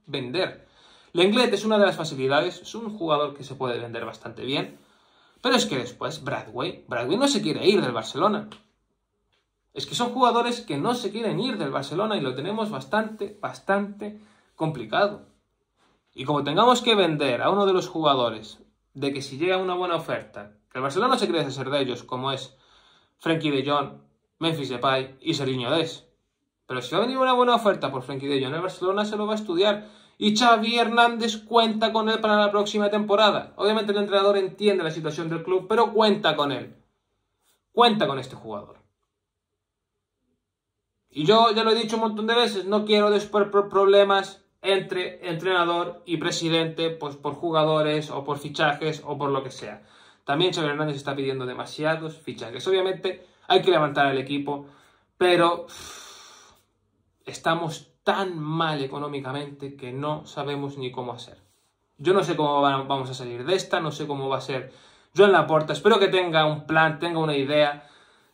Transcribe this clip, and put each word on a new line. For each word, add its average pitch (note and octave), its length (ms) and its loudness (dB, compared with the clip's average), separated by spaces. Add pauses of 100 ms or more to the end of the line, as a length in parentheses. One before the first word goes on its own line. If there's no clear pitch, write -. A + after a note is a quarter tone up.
vender. C#3 640 -6 (440)
Lenglet G#3 420 4
es G#3 100 -2
una G#3+ 140 2
de G3+ 80 6
las F3 100 2
facilidades, D#3 640 -2
es - 140 -16
un G#3+ 220 -10
jugador D3 380 -2
que C#3+ 80 -16
se C3 120 -14
puede B2 260 -4
vender A#2 240 -10
bastante A2+ 400 -14
bien, C#3 340 -6 (640)
pero C4+ 160 2
es - 100 4
que C#3+ 120 -2
después B2+ 440 -8
Bradway, B2 640 -8
Bradway B2 280 -2
no C#4 100 2
se C#4 140 2
quiere C#3+ 260 -2
ir F#3+ 140 6
del B2+ 120 -2
Barcelona. F3 560 -2 (1300)
Es D#3+ 120 -10
que D#3 100 -8
son A#3+ 140 -2
jugadores A#3+ 500 2
que C#3+ 180 -6
no G#3+ 160 0
se A3+ 160 -6
quieren G#3 300 -4
ir A#3 180 -4
del C#3 140 -4
Barcelona E3+ 440 -4
y E3+ 40 -2
lo C3 160 -4
tenemos G#3 340 -4
bastante, G3+ 720 -6
bastante G3+ 800 -4 (340)
complicado. D#3+ 720 -2 (880)
Y C3 100 -10
como C#3+ 200 0
tengamos A3+ 360 4
que A#3 140 2
vender D3 480 2
a C#3 80 2
uno G3 160 2
de G3 60 4
los F3+ 160 0
jugadores, C3 720 0 (320)
de C#3 200 -4
que C#3 80 -8
si C3 160 -12
llega F3+ 200 0
una F#3 180 -2
buena F3+ 220 -2
oferta, - 560 -8 (180)
que - 80 -10
el C3 40 -4
Barcelona G3 320 0
no - 40 4
se G3+ 80 0
quiere E3+ 140 0
deshacer C3+ 300 -4
de C#3+ 100 2
ellos, A#2+ 240 -4
como B2+ 260 -6
es - 260 -8 (640)
Frenkie D#3+ 320 0
de C3+ 180 0
Jong, C#3+ 260 -2 (440)
Memphis D3+ 300 -2
Depay C3 520 -2
y D#3 140 -2
Serginho C3 360 -4
Dest. D#3+ 380 -2 (580)
Pero B2+ 140 -6
si B2+ 140 -10
va F3 40 0
a G3+ 40 4
venir B3+ 160 -2
una B3+ 160 4
buena B3 200 4
oferta G3 360 0
por B2+ 120 -6
Frenkie C#3 240 -8
de C#3 160 0
Jong, D3+ 120 -4
el E3 80 -4
Barcelona F#3 420 -2
se G#3+ 120 -6
lo G#3 100 -2
va A3 60 -2
a G#3+ 40 -2
estudiar. G#3 520 0 (280)
Y G#3+ 200 2
Xavi A#3 420 4
Hernández A#3 600 2
cuenta A3+ 540 2
con A3 160 0
él A3 120 0
para G#3+ 160 2
la G#3 140 4
próxima G#3 380 0
temporada. G#3 680 2
Obviamente G#3 360 0
el G3+ 60 0
entrenador G3+ 380 2
entiende F#3+ 480 0
la D#3+ 60 -2
situación D#3+ 380 -6
del D#3+ 140 -6
club, F#3 260 -2
pero A3 240 2
cuenta G3 440 2
con C#3+ 160 -2
él. - 240 -10 (960)
Cuenta A3 340 4
con C3+ 120 -2
este - 180 -12
jugador. G#2 420 -14 (2250)
Y D3+ 140 -6
yo A3 280 6
ya A3 120 2
lo A3 80 4
he - 20 4
dicho A3 220 -2
un A3 60 -2
montón G#3+ 240 -2
de A3+ 80 2
veces, G#3+ 300 0
no G#3 200 0
quiero G#3 260 4
después G3+ 380 2
pro-, G3+ 200 2
problemas G3 760 4 (180)
entre F3+ 640 -2
entrenador F3 800 0
y E3+ 100 -4
presidente, E3 760 -2
pues C#3+ 260 -10
por C#3+ 180 -6
jugadores D#3 760 0
o C#3 140 -8
por C#3+ 140 -4
fichajes D3+ 640 -2
o C#3+ 140 -8
por C#3+ 120 -2
lo C3+ 120 -2
que C3 80 -10
sea. G#2+ 320 -14 (420)
También E3+ 280 0
Xavi D#3+ 160 -2
Hernández D3 280 -2
está C#3 180 -6
pidiendo C3+ 300 -4
demasiados D#3 760 -6
fichajes. A#2+ 480 -10
Obviamente F#3+ 600 -2 (200)
hay F3+ 160 4
que F#3 80 4
levantar D3 360 4
al C3+ 120 0
equipo, C#3+ 480 -6 (520)
pero, F3 480 4
uff, - 840 -20 (760)
estamos E3 640 -4 (120)
tan F#3+ 360 -2
mal D#3 440 -2
económicamente C#3+ 920 -8
que B2+ 160 -12
no D3+ 340 -6
sabemos C#3 520 -8
ni B2+ 120 -8
cómo B2 220 -8
hacer. - 300 -18 (540)
Yo D3+ 160 2
no F#3+ 120 4
sé E3 120 -2
cómo D3 240 2
va-, C#3 220 4
vamos C3+ 280 -2
a C3 40 -10
salir B2 320 -10
de F3 80 0
esta, F#3 260 -2
no D#3 120 -4
sé D3 140 -8
cómo C#3 220 -4
va C3 100 -2
a C3 40 -10
ser C3 300 -8 (440)
Joan G3 160 10
Laporta. D#3 400 4
Espero G#3 260 4
que G3 100 10
tenga E3+ 360 4
un D3+ 220 -2
plan, D#3+ 320 4
tenga E3+ 220 -2
una D3+ 160 0
idea. D3 520 2 (460)